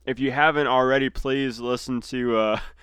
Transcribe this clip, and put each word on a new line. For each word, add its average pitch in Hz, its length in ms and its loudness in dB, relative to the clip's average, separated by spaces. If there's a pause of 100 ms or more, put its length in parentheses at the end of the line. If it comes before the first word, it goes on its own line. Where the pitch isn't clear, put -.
if 123 160 -6
you 135 100 0
haven't 147 360 2
already, 127 420 2
please 135 500 -4
listen 123 420 -4
to, 123 360 -2
uh, 107 220 2 (240)